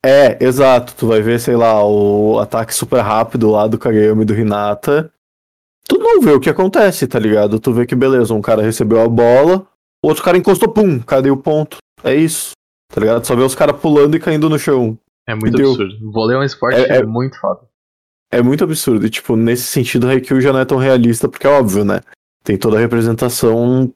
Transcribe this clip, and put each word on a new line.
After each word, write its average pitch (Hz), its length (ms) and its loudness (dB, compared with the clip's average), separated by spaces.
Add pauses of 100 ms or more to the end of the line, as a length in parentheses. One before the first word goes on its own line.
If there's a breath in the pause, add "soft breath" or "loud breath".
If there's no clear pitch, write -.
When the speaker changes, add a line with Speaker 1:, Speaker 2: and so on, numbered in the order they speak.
Speaker 1:
É, 135 400 4
exato. 127 540 2
Tu - 100 -4
vai 113 140 2
ver, 113 180 0
sei 123 160 -2
lá, 113 300 2
o 104 540 2
ataque 110 360 -4
super 123 280 -2
rápido 110 480 0
lá 107 160 2
do 113 120 -4
Kageyama 110 440 0
e - 20 0
do 107 100 -2
Hinata. 104 800 -2 (760)
Tu - 120 -2
não 440 240 2
vê 220 80 4
o 139 100 4
que 131 80 -2
acontece, 190 580 0
tá 127 120 -4
ligado? 107 420 0
Tu 131 140 -2
vê 120 100 0
que, 123 100 -4
beleza, 127 380 2
um 107 80 -2
cara 107 220 0
recebeu 110 400 0
a 117 60 2
bola, 127 580 2 (360)
o 151 60 0
outro 156 160 -2
cara 180 140 2
encostou, 196 340 0
pum, 185 280 0
cadê 135 300 0
o 139 60 2
ponto? 151 400 -4 (260)
É 131 120 -2
isso, 160 380 -2 (380)
tá 104 120 -4
ligado? 113 240 0
Só 123 100 0
vê 123 60 2
os 131 120 0
caras 143 240 0
pulando 151 380 2
e 160 40 -2
caindo 156 280 -2
no 156 100 0
chão. 120 400 -2 (300)
Speaker 2:
É 117 60 -6
muito 110 140 -4
Speaker 1:
Entendeu? 135 240 2
Speaker 2:
absurdo. 107 360 -6
O 104 40 -14
vôlei 110 240 0
é 131 40 -2
um 139 40 -2
esporte 131 340 -4
Speaker 1:
É, 127 200 0
é 127 60 0
Speaker 2:
muito 120 340 -6
foda. - 300 -8 (640)
Speaker 1:
É 123 120 0
muito 127 200 0
absurdo. 156 440 -2
E, 110 40 -2
tipo, - 260 -6
nesse 117 260 0
sentido, 123 440 -2
Haikyuu 131 320 0
já 135 140 2
não 131 80 0
é 131 60 0
tão 139 100 -2
realista, 127 540 0
porque - 160 -6
é 139 40 4
óbvio, 107 320 2
né? 95 180 -2 (440 soft breath)
Tem 101 140 -2
toda 107 180 0
a 110 40 2
representação 120 1160 0